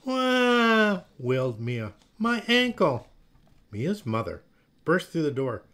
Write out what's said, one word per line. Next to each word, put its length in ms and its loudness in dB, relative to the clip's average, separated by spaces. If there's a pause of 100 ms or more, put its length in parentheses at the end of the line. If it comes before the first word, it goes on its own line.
Wah! 960 2 (180)
wailed 400 -2
Mia. 340 -6 (240)
My 300 -2
ankle! 600 2 (640)
Mia's 320 -6
mother 380 -2 (420)
burst 280 0
through 100 -2
the 100 0
door. 300 -6 (120)